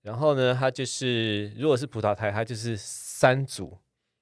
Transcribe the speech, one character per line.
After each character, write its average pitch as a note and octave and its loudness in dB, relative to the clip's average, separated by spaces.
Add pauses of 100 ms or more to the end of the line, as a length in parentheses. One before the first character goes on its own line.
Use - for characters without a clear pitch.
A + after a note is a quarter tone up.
然 A2 -8
后 D3 4
呢， B2+ 4
它 C3 2
就 C3 -6
是， A2+ -2
如 C#3 0
果 C3+ 6
是 B2+ -2
葡 A2 -8
萄 G#2 2
胎， G#2+ -2
它 G#2+ -2
就 A#2+ -6
是 A2+ -4
三 C3 2
组， - -12 (440)